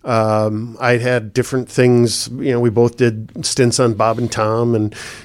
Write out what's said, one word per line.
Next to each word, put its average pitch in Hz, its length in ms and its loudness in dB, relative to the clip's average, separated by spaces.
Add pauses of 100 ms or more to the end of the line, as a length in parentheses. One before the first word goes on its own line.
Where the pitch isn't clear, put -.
um, 110 760 0
I'd 123 200 2
had 120 320 -2
different 127 360 -2
things, 123 600 2
you 135 240 -4
know, 120 80 0
we 120 100 2
both 117 260 2
did 113 480 -2
stints 120 360 0
on 120 140 2
Bob 113 240 0
and 117 120 -4
Tom 113 440 0
and, 107 200 0 (300)